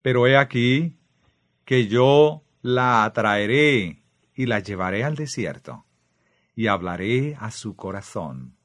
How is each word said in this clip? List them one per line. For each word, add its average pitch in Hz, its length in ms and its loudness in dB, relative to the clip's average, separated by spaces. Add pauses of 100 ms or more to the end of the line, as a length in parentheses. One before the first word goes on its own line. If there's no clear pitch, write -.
Pero 127 240 2
he 135 120 6
aquí 131 600 0 (680)
que 127 220 2
yo 143 560 4 (200)
la 123 420 2
atraeré 107 960 0 (300)
y 131 140 -4
la 110 120 -2
llevaré 95 440 -6
al 151 120 -4
desierto, 123 720 -10 (720)
y 113 100 -4
hablaré 101 760 -4
a 110 120 -12
su - 240 -14
corazón 78 880 -12